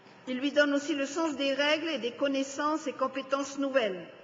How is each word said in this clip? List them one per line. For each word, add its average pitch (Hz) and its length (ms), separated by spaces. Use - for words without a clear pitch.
Il 254 100
lui 269 140
donne 294 220
aussi 285 200
le 277 120
sens 311 300
des 277 180
règles 302 340
et 294 100
des 240 140
connaissances 285 760
et 254 60
compétences 269 640
nouvelles. 226 480